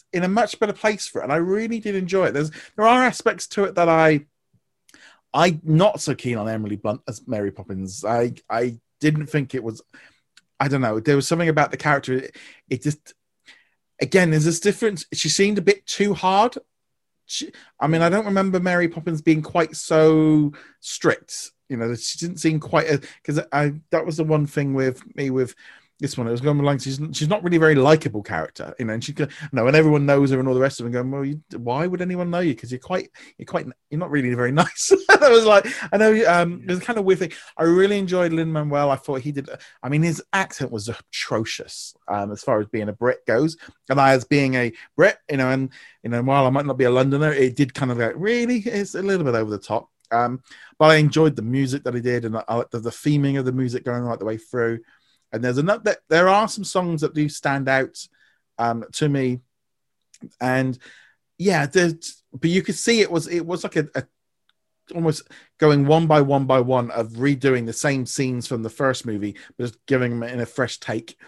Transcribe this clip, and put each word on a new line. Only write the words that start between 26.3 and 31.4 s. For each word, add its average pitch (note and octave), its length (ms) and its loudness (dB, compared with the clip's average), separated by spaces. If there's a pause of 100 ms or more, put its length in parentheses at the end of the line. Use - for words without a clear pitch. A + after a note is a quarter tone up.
was A#2+ 120 -4
going D3 180 0
along, C#3+ 200 0
she's, C3+ 200 -8 (120)
she's D3+ 160 -4
not G#3+ 140 -2
really F3 140 2
a D#3+ 40 2
very D#3 140 6
likable C3+ 480 4
character, - 560 -8
you B2+ 60 -6
know, A2 80 -4
and A2+ 100 -8
she C#3+ 120 -10
go, D3+ 120 -4 (240)
no, A#2+ 160 0
and C#3 80 4
everyone D3+ 300 6
knows C#3 260 4
her C3+ 80 2
and C3 80 0
all C3 60 0
the B2+ 80 2
rest C3 180 0
of A#2+ 60 -8
them A#2+ 80 -6
going, B2 180 -4
"Well, C#3 140 -6
you, D3 160 -8 (160)